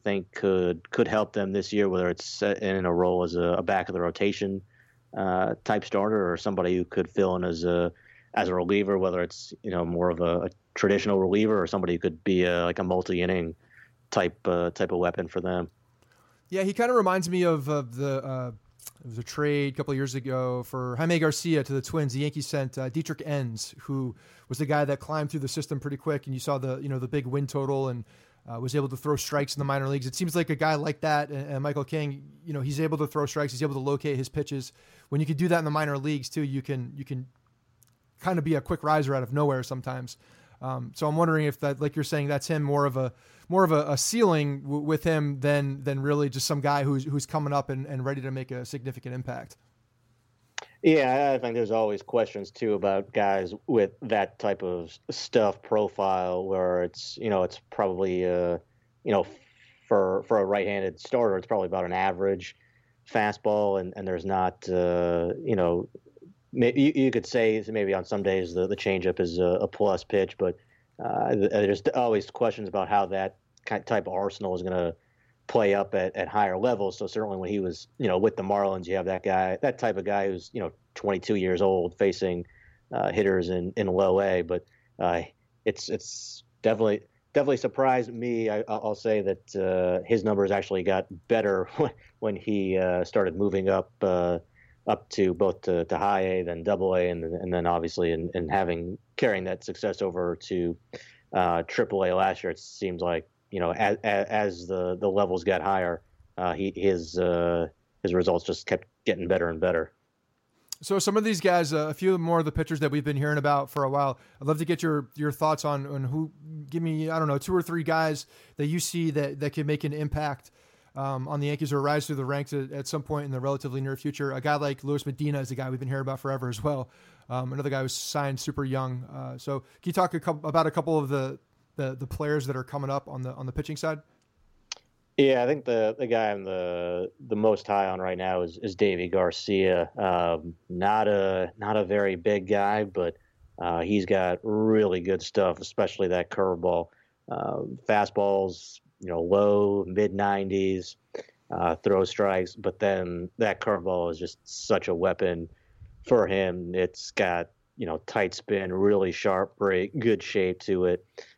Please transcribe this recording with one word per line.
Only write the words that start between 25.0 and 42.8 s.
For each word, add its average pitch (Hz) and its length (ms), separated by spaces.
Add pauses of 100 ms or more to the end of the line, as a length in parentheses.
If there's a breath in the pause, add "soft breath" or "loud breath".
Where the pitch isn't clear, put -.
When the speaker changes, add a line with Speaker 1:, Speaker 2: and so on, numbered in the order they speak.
Speaker 2:
climbed 151 300
through 156 100
the 135 80
system 147 320
pretty 143 160
quick, 143 300
and 135 80
you 127 60
saw 143 180
the, 131 200
you 139 100
know, 135 100
the 123 100
big 143 180
win 139 200
total 135 420
and, 120 160 (440 soft breath)
uh, 117 120
was 127 160
able 139 120
to 127 80
throw 147 200
strikes 143 400
in 143 40
the 143 40
minor 139 240
leagues. 139 180
It 127 80
seems 175 220
like 170 140
a 156 40
guy 156 220
like 151 240
that, 147 300
and, 143 200
and 135 120
Michael 143 220
King, 143 380 (220)
you 165 80
know, 143 80
he's 135 200
able 156 180
to 147 80
throw 147 200
strikes, 143 260
he's 127 100
able 143 120
to 135 60
locate 139 360
his 127 120
pitches. 143 440 (360 soft breath)
When 143 120
you 156 60
can 151 100
do 175 120
that 170 100
in 160 60
the 151 60
minor 147 280
leagues 139 300
too, 156 140
you 135 200
can, 127 320
you 139 100
can 131 220 (960)
kinda 175 200
be 156 120
a 139 60
quick - 240
riser 147 320
out 127 80
of 117 80
nowhere 139 320
sometimes. 127 520 (460 soft breath)
Um, 131 320
so 156 120
I'm 151 100
wondering 160 300
if 139 140
that, 143 200
like 147 160
you're 151 80
saying, 147 240
that's 143 180
him 156 160
more 143 240